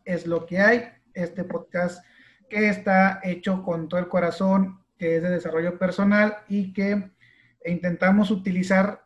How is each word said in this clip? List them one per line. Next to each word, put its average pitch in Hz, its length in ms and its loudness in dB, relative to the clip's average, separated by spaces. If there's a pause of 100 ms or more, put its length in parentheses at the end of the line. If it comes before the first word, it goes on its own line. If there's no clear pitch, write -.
Es 165 220 -6
lo 165 180 -4
que 180 140 -4
hay. 233 240 4 (320)
Este 175 280 -6
podcast 175 600 -6 (420)
que 214 220 0
está 190 540 2
hecho 185 400 -4
con 165 260 -4
todo 180 100 -2
el 180 80 -4
corazón, 190 760 0 (160)
que 165 180 0
es 165 60 0
de 180 80 -2
desarrollo 170 480 -2
personal 202 580 2 (100)
y 202 260 -2
que 202 380 -2 (540)
intentamos 180 640 2
utilizar 190 760 0